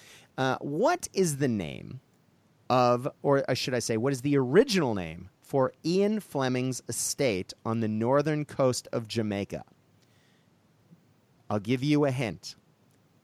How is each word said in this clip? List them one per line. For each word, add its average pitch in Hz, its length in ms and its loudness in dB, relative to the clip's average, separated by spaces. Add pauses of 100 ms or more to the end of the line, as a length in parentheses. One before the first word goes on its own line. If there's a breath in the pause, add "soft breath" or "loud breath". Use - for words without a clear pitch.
(360 loud breath)
Uh, 131 240 0
what 233 540 0
is 170 240 0
the 139 100 0
name 80 520 -6 (680)
of, 123 360 4 (160)
or, 139 280 2
uh, 131 40 2
should 127 200 -4
I 120 60 0
say, 113 180 -2
what 135 160 0
is 120 80 -10
the 143 160 2
original 156 560 4
name 87 340 -8 (140)
for 131 320 0 (100)
Ian 196 360 2
Fleming's 127 680 -2
estate 117 640 -2 (140)
on 113 140 -2
the 110 80 0
northern 143 580 0
coast - 480 0
of 117 120 -4
Jamaica? 101 560 -4 (1900)
I'll 107 100 -2
give 123 240 -2
you 147 220 4
a 139 40 2
hint. 123 460 -6 (680)